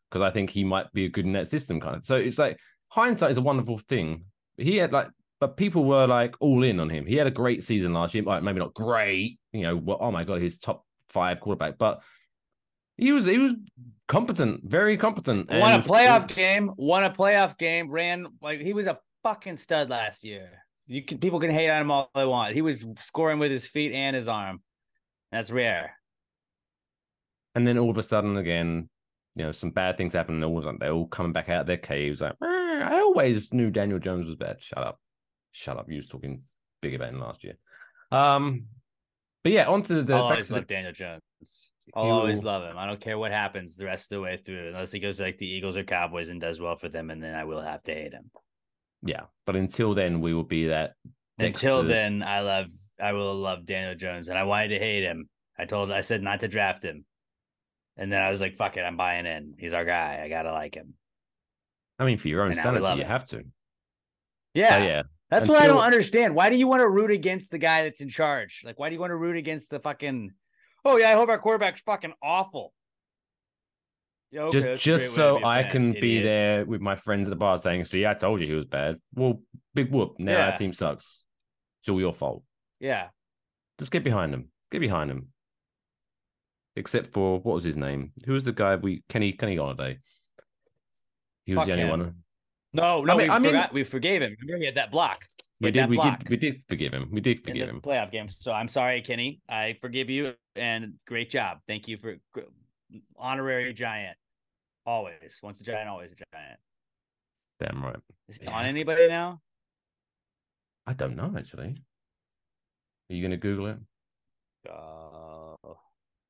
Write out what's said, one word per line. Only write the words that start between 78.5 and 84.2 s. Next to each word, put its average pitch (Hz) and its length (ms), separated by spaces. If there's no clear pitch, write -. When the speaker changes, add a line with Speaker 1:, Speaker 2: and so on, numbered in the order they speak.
Speaker 1:
was 78 120
bad." 71 340
Well, 127 280
big 131 180
whoop. 113 280
Now 98 140
our 95 160
Speaker 2:
Yeah. 90 60
Speaker 1:
team 92 180
sucks. - 500
It's - 80
all 95 120
your 90 120
fault. - 300
Speaker 2:
Yeah. 104 280
Speaker 1:
Just 143 120
get 170 120
behind 95 300